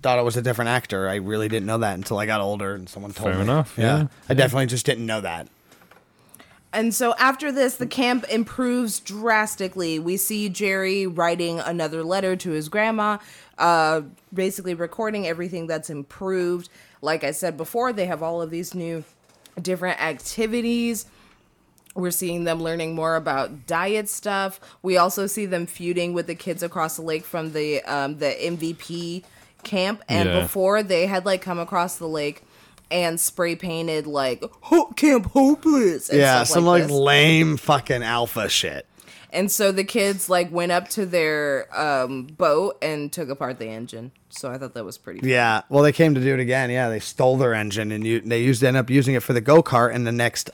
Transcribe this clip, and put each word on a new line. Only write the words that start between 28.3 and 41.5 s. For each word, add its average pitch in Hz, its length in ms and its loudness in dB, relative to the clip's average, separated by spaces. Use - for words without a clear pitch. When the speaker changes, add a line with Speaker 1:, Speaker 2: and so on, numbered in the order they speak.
Speaker 3:
M 170 160 -4
V 165 180 -4
P 170 500 -10
camp. 202 440 -2
And 180 200 2
Speaker 2:
Yeah. 175 140 2
Speaker 3:
before, 196 420 2
they 180 220 2
had, 190 200 -2
like, 185 160 0
come 180 160 -6
across 175 380 -2
the 170 100 -8
lake 151 380 -4
and 170 280 0
spray 170 340 -2
painted, 165 520 -4
like, 139 360 -2
"Ho-, 320 240 4
Camp 262 360 4
Hopeless" 277 760 4
and 143 100 4
Speaker 1:
Yeah, 131 240 8
Speaker 3:
stuff 120 140 0
Speaker 1:
some, 170 80 6
Speaker 3:
like 175 180 8
Speaker 1:
like, 151 60 0
Speaker 3:
this. 143 100 2
Speaker 1:
lame 151 580 6
fucking 131 460 2
alpha 117 460 0
shit. 71 360 -2
Speaker 3:
And 190 180 0
so 196 200 2
the 190 140 0
kids, 196 440 -2
like, 175 220 2
went 175 220 0
up 180 180 0
to 202 160 -4
their, 151 680 0